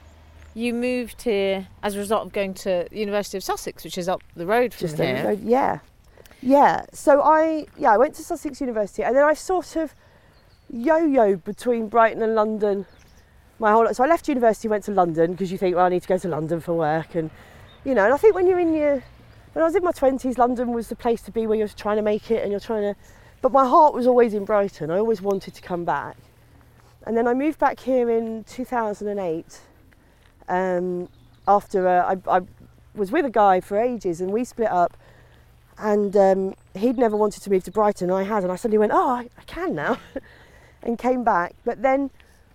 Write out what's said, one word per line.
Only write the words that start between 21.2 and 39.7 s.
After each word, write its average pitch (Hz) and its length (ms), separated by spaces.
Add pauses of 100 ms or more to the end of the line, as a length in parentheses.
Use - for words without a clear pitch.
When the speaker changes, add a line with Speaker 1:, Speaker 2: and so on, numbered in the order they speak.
Speaker 2:
to - 80
be 226 160
where 214 100
you're 214 120
trying 208 280
to 214 60
make 214 280
it 226 120
and - 80
you're 202 100
trying 220 220
to, 202 120 (460)
but 254 120
my 269 140
heart 294 280
was 240 120
always 247 280
in 202 100
Brighton. 202 460
I 175 80
always 220 240
wanted 196 320
to - 80
come 175 220
back. 143 320 (880)
And 220 100
then 233 120
I 240 60
moved 294 240
back 254 220
here 247 300
in 226 340
two - 220
thousand 208 420
and 202 120
eight, 170 400 (880)
um, 180 600 (400)
after, 196 400
uh, 180 280 (120)
I, 185 100
I - 20 (540)
was 196 180
with 320 120
a 262 60
guy 196 300
for 202 180
ages 208 420
and 185 120
we 240 120
split 226 260
up, 175 260 (800)
and, 208 380
um, 190 380 (200)
he'd 226 240
never 220 180
wanted 208 280
to 196 60
move 190 140
to 185 60
Brighton, 202 400
I 190 140
had, 208 180
and 180 100
I 180 40
suddenly 214 220
went, 214 140
"Oh, 339 180
I, 240 180 (100)
I - 80
can 330 300